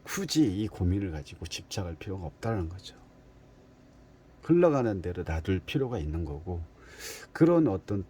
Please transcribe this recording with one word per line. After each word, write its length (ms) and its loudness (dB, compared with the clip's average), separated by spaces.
굳이 600 0
이 40 -2
고민을 440 0
가지고 340 -12
집착할 520 -8
필요가 280 -8
없다는 440 -4
거죠. 260 -14
흘러가는 640 4
대로 200 -4
놔둘 440 0
필요가 320 -2
있는 260 -4
거고 380 -6
그런 340 6
어떤 420 -2